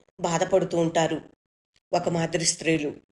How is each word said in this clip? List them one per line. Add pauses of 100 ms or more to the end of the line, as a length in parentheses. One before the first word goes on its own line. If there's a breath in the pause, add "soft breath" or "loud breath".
(200)
బాధపడుతూ
ఉంటారు (720)
ఒక
మాదిరి
స్త్రీలు. (220)